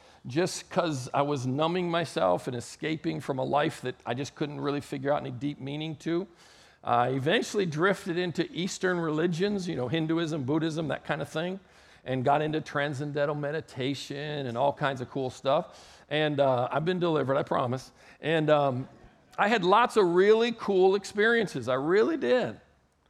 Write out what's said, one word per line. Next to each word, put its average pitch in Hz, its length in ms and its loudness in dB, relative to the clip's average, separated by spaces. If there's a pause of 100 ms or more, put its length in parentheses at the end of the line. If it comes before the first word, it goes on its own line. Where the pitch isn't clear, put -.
(280)
just 160 420 -2
'cause 151 420 -2
I 143 120 2
was 139 240 -2
numbing 170 420 0
myself 170 580 2
and 127 80 -4
escaping 156 640 -6
from 135 200 -4
a 131 40 -2
life 139 380 0
that 127 140 -6 (100)
I 120 80 -4
just 131 220 -8
couldn't 147 260 -6
really 143 200 -4
figure 139 300 -4
out 147 100 0
any 135 100 -8
deep 143 280 -8
meaning 147 360 -8
to. 170 320 -4 (560)
I 120 260 2
eventually 180 560 0
drifted 175 540 0
into 170 320 -2
Eastern 180 480 -2
religions, 175 680 0
you 165 80 -4
know, 123 120 -2
Hinduism, 160 560 -2
Buddhism, 156 460 0
that - 140 -6
kind 151 200 -4
of - 60 -8
thing, 180 300 -4 (460)
and 131 180 -2
got 143 200 4
into 151 180 -2
transcendental 147 720 -2
meditation 143 1120 -6
and 117 100 -6
all 139 180 2
kinds 135 280 -4
of 120 80 -8
cool 131 220 -4
stuff. - 800 -2
And, 151 300 0
uh, 127 320 4
I've 143 140 0
been 185 140 0
delivered, 143 380 2
I 156 60 0
promise. 131 480 -2 (300)
And, 156 300 2
um, 139 360 2 (520)
I 202 80 4
had 220 160 2
lots 214 340 4
of 202 80 6
really 214 460 6
cool 190 420 4
experiences, 208 720 0
I 127 80 2
really 208 420 2
did. 240 420 0 (500)